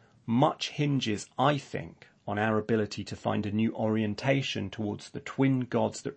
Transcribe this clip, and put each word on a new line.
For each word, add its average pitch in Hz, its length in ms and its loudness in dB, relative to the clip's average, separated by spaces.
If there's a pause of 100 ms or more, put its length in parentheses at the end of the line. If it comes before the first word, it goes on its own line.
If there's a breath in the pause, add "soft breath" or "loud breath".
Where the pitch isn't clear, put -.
(260 soft breath)
Much 127 440 2
hinges, 135 680 0
I 143 200 4
think, - 500 -10 (180)
on 104 140 -2
our 110 180 2
ability 107 460 0
to 101 140 -10
find 107 280 -2
a 101 60 -2
new 110 220 2
orientation 110 960 0
towards 104 400 -6
the - 100 -10
twin 135 460 2
gods 110 380 0
that - 140 -6